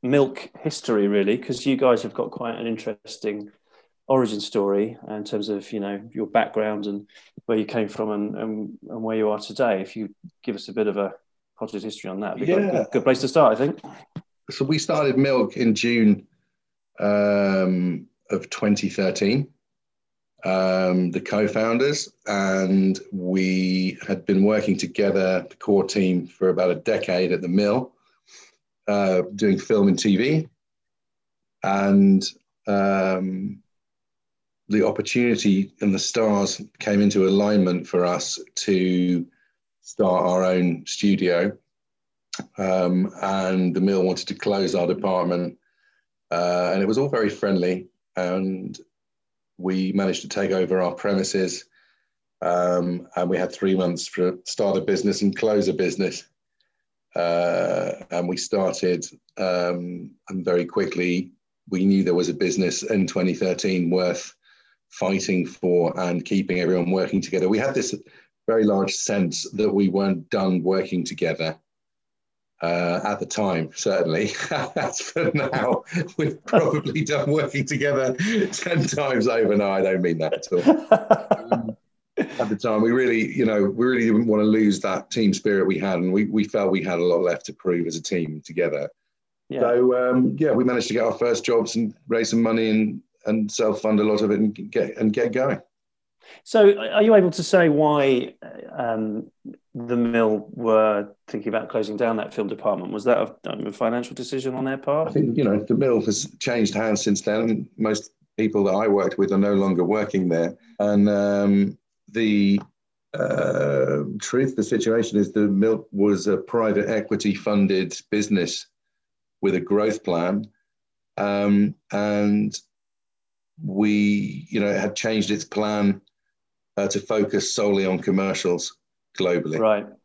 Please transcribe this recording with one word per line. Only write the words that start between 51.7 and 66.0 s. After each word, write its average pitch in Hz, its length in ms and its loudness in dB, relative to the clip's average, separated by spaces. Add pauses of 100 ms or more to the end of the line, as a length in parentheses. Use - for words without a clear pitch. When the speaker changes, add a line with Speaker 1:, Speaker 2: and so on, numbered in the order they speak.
Speaker 2:
Um, 87 760 0
and 90 140 -2
we 92 80 0
had 90 140 -2
three 95 240 0
months 90 360 -2
to 90 340 -2
start 98 320 -2
a 92 40 -2
business 95 400 0
and 98 140 0
close 107 340 2
a - 40 0
business. 90 520 -2 (880)
Uh, 87 760 0 (200)
and 87 160 -2
we 90 80 -4
started, 90 680 -2 (320)
um, 87 760 -4 (160)
and 92 160 -6
very 87 220 0
quickly 90 680 -2 (380)
we 95 160 0
knew 98 180 4
there 87 100 2
was 87 160 2
a 85 40 -2
business 90 500 -2
in 98 240 0
twenty 92 260 0
thirteen 90 560 -2
worth 90 440 -2 (560)
fighting 95 560 -2
for 87 520 0
and 87 280 -4